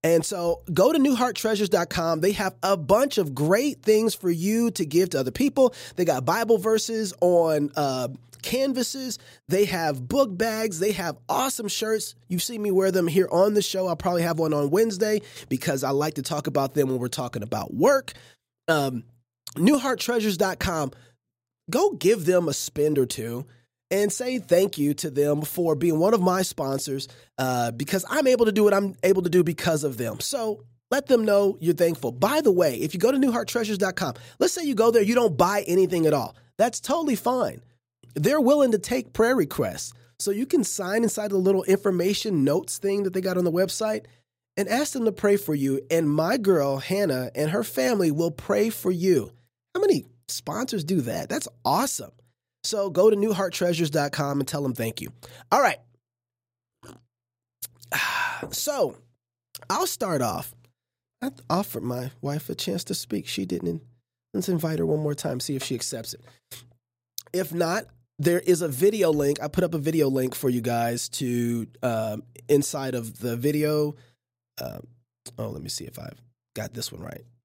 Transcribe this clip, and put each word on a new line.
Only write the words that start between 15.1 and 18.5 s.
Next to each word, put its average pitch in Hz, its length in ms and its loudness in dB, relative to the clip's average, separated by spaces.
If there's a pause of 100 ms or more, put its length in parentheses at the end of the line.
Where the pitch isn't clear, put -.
because 135 340 -2
I 135 100 -2
like 147 240 0
to 131 60 -6
talk 147 240 -4
about 135 280 -2
them 135 160 2
when 131 80 -2
we're 123 100 -4
talking 120 340 -6
about 107 300 -6
work. 262 400 2 (560)